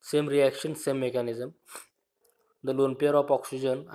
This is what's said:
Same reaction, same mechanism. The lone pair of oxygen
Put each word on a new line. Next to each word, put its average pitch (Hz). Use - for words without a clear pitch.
Same 147
reaction, 143
same 135
mechanism. 123
The 131
lone 135
pair 147
of 143
oxygen 131